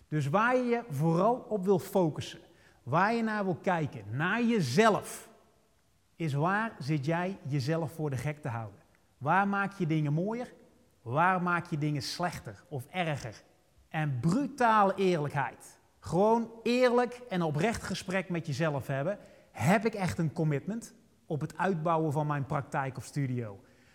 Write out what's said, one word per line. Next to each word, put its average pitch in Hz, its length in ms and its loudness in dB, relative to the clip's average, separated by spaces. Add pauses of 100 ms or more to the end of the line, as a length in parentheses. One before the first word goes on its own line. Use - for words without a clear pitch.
Dus 151 200 0
waar 214 280 4
je 254 80 4
je 233 260 0
vooral 165 460 4
op 214 280 -4
wil 190 160 4
focussen, - 600 0 (440)
waar 180 300 2
je 233 100 0
naar 214 200 -2
wil 190 120 -2
kijken, 160 560 -2
naar 180 320 0
jezelf, 208 840 2 (880)
is 160 180 -2
waar 196 460 0
zit 143 260 -2
jij 180 320 -2 (100)
jezelf 147 440 -2
voor 151 180 -4
de 131 80 -4
gek 147 240 -6
te - 60 -8
houden? 113 320 -8 (380)
Waar 180 300 2
maak 196 300 -4
je 180 100 0
dingen 151 260 2
mooier? 220 400 -2 (480)
Waar 175 400 2
maak 175 280 -2
je 165 80 -4
dingen 147 240 -2
slechter - 680 -8
of 127 160 -8
erger? 156 580 -6 (460)
En 147 300 -2
brutale 214 760 4
eerlijkheid. 151 840 -2 (200)
Gewoon 220 520 2 (120)
eerlijk 247 640 2
en 180 120 0
oprecht 165 420 0
gesprek 185 460 -4
met 170 160 -4
jezelf 143 420 -2
hebben. 143 320 -2 (320)
Heb 196 340 4
ik 226 80 0
echt 190 240 -2
een 160 160 0
commitment 160 600 -2 (320)
op 151 160 -4
het 156 160 -8
uitbouwen 165 540 0
van 151 160 0
mijn 143 180 -2
praktijk 139 520 -4
of 120 80 -12
studio? 123 540 -4 (360)